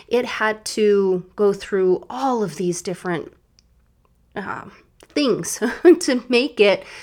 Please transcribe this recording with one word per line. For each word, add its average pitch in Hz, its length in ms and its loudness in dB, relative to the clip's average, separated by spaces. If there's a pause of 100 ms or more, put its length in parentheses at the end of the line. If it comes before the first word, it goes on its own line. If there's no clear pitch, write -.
it 247 160 0
had 214 400 -4
to 196 600 0 (100)
go 202 160 2
through 190 560 0
all 254 340 -2
of 165 140 -6
these 175 240 -4
different, 175 520 -6 (1040)
uh, - 300 -10 (440)
things 247 500 -2
<laughs> 330 420 4
to 254 300 0
make 247 300 0
it, 190 220 4 (200)